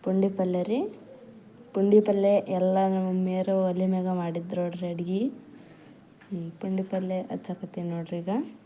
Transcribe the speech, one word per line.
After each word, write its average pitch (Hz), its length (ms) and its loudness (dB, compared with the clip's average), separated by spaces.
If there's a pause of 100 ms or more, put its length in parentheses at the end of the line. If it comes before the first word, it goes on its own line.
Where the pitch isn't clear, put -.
ಪುಂಡಿ 190 340 2
ಪಲ್ಯ 180 320 0
ರೀ. 247 100 2 (920)
ಪುಂಡಿ 202 320 6
ಪಲ್ಯ 202 240 4 (280)
ಎಲ್ಲ 185 180 2 (180)
ನಮ್ಮ 185 160 0
ಮಮ್ಮಿಯರು 185 460 0 (120)
ಒಲೆ 185 260 0
ಮ್ಯಾಗ 185 180 0 (100)
ಮಾಡಿದ್ರು 170 440 -4
ನೋಡ್ರಿ 175 260 -6
ಅಡ್ಗೆ. 175 280 -2 (1080)
ಹ್ಮ್, 170 200 -6 (120)
ಪುಂಡಿ 190 240 -2 (100)
ಪಲ್ಯ 185 240 -2 (140)
ಹಚ್ಚಾಕತ್ತೀನಿ 185 640 -8
ನೋಡ್ರಿ 170 260 -6
ಈಗ. 180 80 -6 (360)